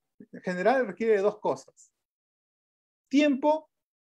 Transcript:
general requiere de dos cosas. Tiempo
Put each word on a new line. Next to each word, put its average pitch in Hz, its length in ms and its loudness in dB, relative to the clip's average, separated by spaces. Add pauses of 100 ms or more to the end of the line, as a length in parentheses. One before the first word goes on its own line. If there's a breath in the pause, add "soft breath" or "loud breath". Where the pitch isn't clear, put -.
(420)
general 208 440 0
requiere 220 300 0
de 190 60 0
dos 208 160 0
cosas. - 540 -8 (1160)
Tiempo 294 640 0 (360)